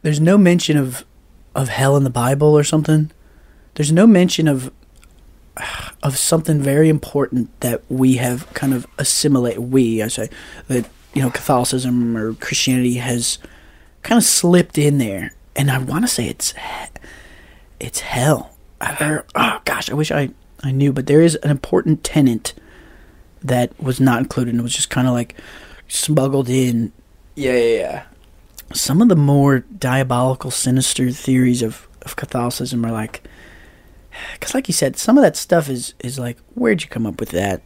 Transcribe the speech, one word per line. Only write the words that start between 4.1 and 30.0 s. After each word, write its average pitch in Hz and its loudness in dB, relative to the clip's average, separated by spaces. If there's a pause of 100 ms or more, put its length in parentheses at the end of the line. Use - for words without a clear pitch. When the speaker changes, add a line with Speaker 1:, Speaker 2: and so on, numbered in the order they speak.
Speaker 1:
of, 131 -4 (1300)
of 135 0
something 160 0
very 143 4
important 139 -2
that 120 -4
we 131 4
have 123 -4
kind 135 -2
of 123 -4 (120)
assimilate-, 131 0
we, 120 0
I 107 -4
say, 113 -6 (400)
that, 123 -2 (280)
you 139 0
know, 127 0
Catholicism 123 -2
or 110 -6
Christianity 123 -2
has 120 -4 (640)
kind 233 2
of 208 4
slipped 175 2
in 147 2
there. 101 -4 (240)
And 143 0
I 131 0
wanna 147 -2
say 123 -4
it's - -8
he-, - -14 (800)
it's - -10
hell. - -2 (240)
I, - -6
or, 151 -4 (100)
oh, - -2
gosh, - -6
I - -8
wish 151 -2
I, 147 -2 (340)
I 135 -4
knew, 135 0
but 127 -4
there 147 6
is 165 4
an 147 -2
important 156 0
tenet 127 0 (920)
that 123 -2
was 131 -4
not 127 4
included 123 -4
and 117 -2
was 120 -6
just - -6
kinda, 127 0
like, 120 -4 (540)
smuggled 135 0
in. 123 0 (420)
Speaker 2:
Yeah, 131 -2
yeah, 117 2
yeah. - -6 (720)
Speaker 1:
Some - 0
of 240 6
the 180 6
more 139 4
diabolical, 127 -2